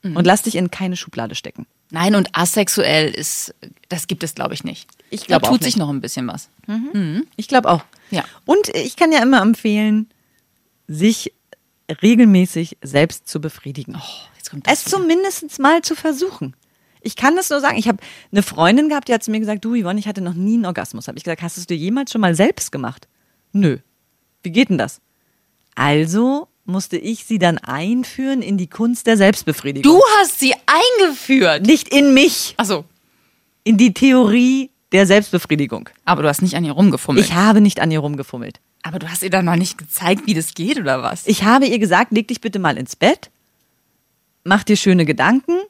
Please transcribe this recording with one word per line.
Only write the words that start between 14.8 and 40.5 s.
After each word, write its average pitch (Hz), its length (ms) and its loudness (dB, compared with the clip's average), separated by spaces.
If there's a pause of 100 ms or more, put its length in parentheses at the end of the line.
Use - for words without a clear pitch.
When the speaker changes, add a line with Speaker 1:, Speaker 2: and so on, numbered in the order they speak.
Speaker 2:
Es - 60 -10
Speaker 1:
wieder. 392 120 -2
Speaker 2:
zumindest 359 600 -2
mal 302 240 4
zu - 120 -6
versuchen. 302 600 -6 (460)
Ich - 160 -10
kann 285 200 2
das 370 140 -2
nur 285 100 0
sagen. 277 180 -2
Ich 220 100 -2
hab 214 100 0 (320)
eine 202 120 2
Freundin 220 460 2
gehabt, 294 200 -4
die 247 60 2
hat 226 100 -2
zu 220 60 -8
mir 214 100 -2
gesagt, 214 240 -6
„Du, 226 160 -4
Yvonne, 185 180 -4
ich 208 80 -6
hatte 202 140 -8
noch 180 140 -6
nie 196 200 0
einen 226 120 0
Orgasmus.“ - 420 -8
Hab - 80 -14
ich 131 80 -18
gesagt, 165 180 -8
„Hast 170 140 -8
du 185 40 -12
es 175 60 -14
dir 175 100 -6
jemals 220 360 -4
schon 226 80 -2
mal 175 140 2
selbst 214 360 0
gemacht?“ - 380 -10 (440)
„Nö.“ 165 260 0 (640)
„Wie 180 100 -10
geht 240 180 2
denn 170 80 0
das?“ 117 220 -6 (760)
Also 165 720 0 (160)
musste 185 320 -6
ich 214 280 -8
sie 220 140 -4
dann 170 200 2
einführen 240 840 -4
in 196 140 -4
die 180 120 -4
Kunst 233 380 -4
der 226 100 2
Selbstbefriedigung. 160 800 2
Speaker 1:
Du 381 60 8 (200)
hast - 180 0
sie 262 160 0 (460)
eingeführt? 240 680 2
Speaker 2:
Nicht 294 220 4
in 277 260 4
mich. - 420 2
Speaker 1:
Ach 247 80 -2
so. 185 200 -4 (800)
Speaker 2:
In 220 120 4
die 220 180 6
Theorie 254 760 2 (220)
der 190 140 6
Selbstbefriedigung. 160 840 0 (160)
Speaker 1:
Aber 156 180 0
du 151 60 2
hast 143 140 0
nicht 185 140 0
an 170 80 -2
ihr 147 80 -4
rumgefummelt. 156 540 2
Speaker 2:
Ich 170 80 -4
habe 208 260 4
nicht 202 200 4
an 160 100 0
ihr 156 100 0
rumgefummelt. 139 600 -10 (220)
Speaker 1:
Aber 165 160 -12
du 160 100 -12
hast 175 140 -8
ihr 185 80 -4
dann 185 140 2
noch 170 120 2
nicht 175 220 -2
gezeigt, 196 480 -2
wie 214 80 0
das 160 200 -6